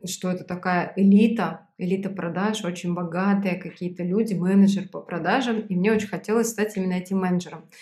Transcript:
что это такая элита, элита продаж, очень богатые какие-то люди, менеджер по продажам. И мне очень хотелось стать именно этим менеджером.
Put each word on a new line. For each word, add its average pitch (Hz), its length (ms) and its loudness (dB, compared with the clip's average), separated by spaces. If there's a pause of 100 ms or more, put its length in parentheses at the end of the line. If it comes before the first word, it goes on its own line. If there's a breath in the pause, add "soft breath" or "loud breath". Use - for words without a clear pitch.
что 185 260 -6
это 180 140 -6
такая 180 500 -2
элита, 202 760 4 (100)
элита 190 320 -2
продаж, 185 540 -4
очень 175 300 -4
богатые 180 640 0
какие-то 175 480 -8
люди, 208 300 0
менеджер 196 540 4
по 160 120 -12
продажам. 214 600 -2
И 196 140 -6
мне 190 180 2
очень 208 160 0
хотелось 220 420 0
стать 214 260 -4
именно 185 160 -2
этим 180 260 -2
менеджером. 180 500 -2 (140 loud breath)